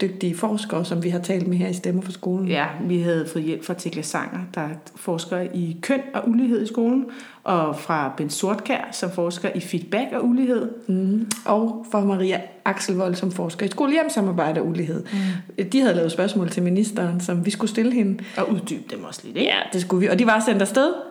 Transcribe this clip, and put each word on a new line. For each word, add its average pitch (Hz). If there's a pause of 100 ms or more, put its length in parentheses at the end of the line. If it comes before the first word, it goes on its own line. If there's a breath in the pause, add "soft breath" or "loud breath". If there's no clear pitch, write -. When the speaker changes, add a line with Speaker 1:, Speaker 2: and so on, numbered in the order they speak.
Speaker 1:
dygtige 185
forskere, 208
som 170
vi 180
har 175
talt 180
med 180
her 180
i 180
Stemmer 180
for 185
Skolen. 185
Speaker 2:
Ja, 151 (220)
vi 175
havde 170
fået 156
hjælp 160
fra 180
Tekla 175
Sanger, - (160)
der 156 (280)
forsker 175 (140)
i 170
køn 269 (120)
og 214
ulighed 233
i 220
skolen, 247 (380 loud breath)
og 156
fra 147
Bent -
Sortkær, 208
som 180
forsker 175
i 185
feedback 185
og 240
ulighed. 247 (160)
Speaker 1:
Mhm. 196 (140)
Og 226
fra 214
Maria 190 (240)
Axelvold, 185
som 185
forsker 175
i 196
skole-hjem-samarbejde 202
og -
ulighed. 165 (520 loud breath)
Speaker 2:
Mm. 196
Speaker 1:
De 262
havde 214
lavet 165
spørgsmål 185
til 180
ministeren, 180
som 175
vi 202
skulle 214
stille 226
hende. 196 (140)
Speaker 2:
Og 190
uddybe 165 (120)
dem 92
også -
lidt, 131
ikke? -
Speaker 1:
Ja, 95 (160)
det 180
skulle 180
vi. 202
Og 185
de 240
var 220
sendt 220
afsted 269 (180)